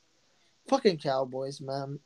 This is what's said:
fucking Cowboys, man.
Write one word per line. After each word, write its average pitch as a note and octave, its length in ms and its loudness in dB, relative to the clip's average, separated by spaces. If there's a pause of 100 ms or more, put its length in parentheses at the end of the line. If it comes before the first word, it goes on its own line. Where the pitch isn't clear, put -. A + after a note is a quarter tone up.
(680)
fucking A3+ 300 4
Cowboys, C3+ 640 -2
man. C#3 440 -6